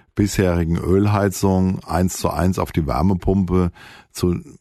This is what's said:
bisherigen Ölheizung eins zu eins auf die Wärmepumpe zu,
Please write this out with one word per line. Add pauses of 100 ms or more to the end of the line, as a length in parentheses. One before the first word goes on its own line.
(140)
bisherigen
Ölheizung
eins
zu
eins
auf
die
Wärmepumpe (400)
zu, (200)